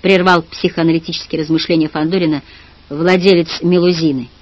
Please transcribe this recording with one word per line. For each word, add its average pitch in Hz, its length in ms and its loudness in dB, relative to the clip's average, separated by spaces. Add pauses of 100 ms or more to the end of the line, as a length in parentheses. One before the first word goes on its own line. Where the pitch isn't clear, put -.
прервал 180 400 4
психоаналитические 165 1000 -4
размышления 160 480 0
Фандорина 160 520 -2 (480)
владелец 175 720 0
"Мелузины". 170 680 0 (120)